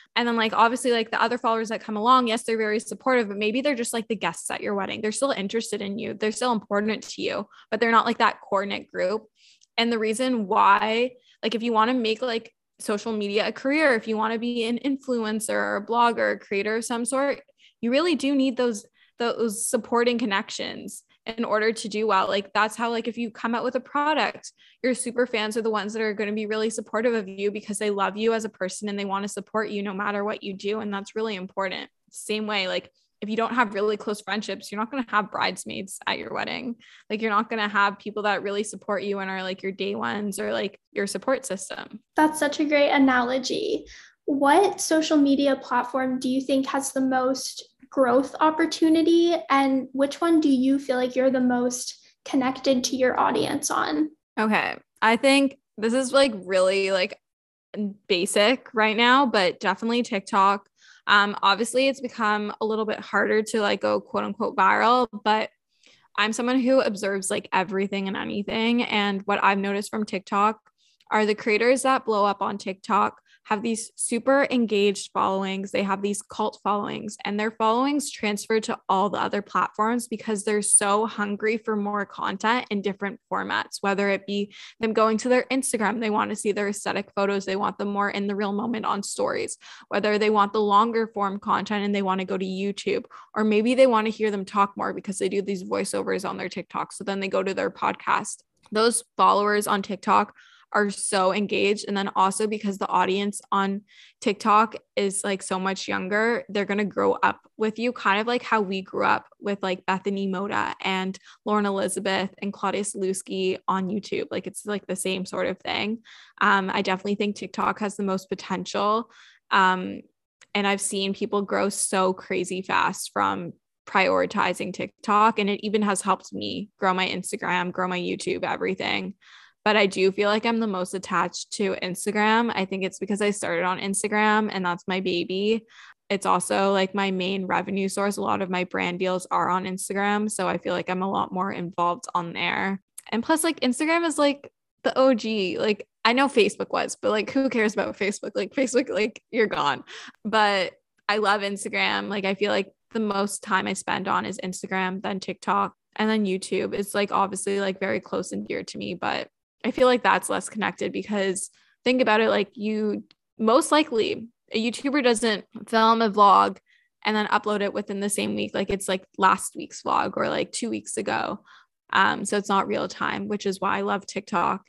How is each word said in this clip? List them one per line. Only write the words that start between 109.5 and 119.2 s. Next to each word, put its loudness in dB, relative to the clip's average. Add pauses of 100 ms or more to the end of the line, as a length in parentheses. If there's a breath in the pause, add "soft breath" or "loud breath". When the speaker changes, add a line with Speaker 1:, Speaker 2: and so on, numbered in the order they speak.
Speaker 1:
like, -4
Bethany -2
Moda -2
and -2 (280 soft breath)
Lauren 2
Elizabeth -2
and -6
Claudia -2
Sulewski -4 (100)
on 0
YouTube. -4
Like, -6
it's, -14
like, -6
the -4
same -4
sort -4
of -4
thing. -4 (400 loud breath)
Um, 4
I 0
definitely -2
think -4
TikTok -4
has -4
the -6
most -4
potential. -4 (440 soft breath)